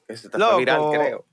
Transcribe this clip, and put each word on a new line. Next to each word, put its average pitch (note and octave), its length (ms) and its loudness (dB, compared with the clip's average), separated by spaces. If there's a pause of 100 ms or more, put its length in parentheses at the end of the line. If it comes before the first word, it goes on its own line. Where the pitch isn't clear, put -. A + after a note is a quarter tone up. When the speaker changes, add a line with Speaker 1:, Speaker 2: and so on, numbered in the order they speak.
Speaker 1:
Que A2+ 100 -14
se A2+ 140 -20
te - 80 -4
fue G#3+ 200 4
viral, C3+ 200 2
Speaker 2:
loco. D3+ 140 0
Speaker 1:
creo, D3 400 -2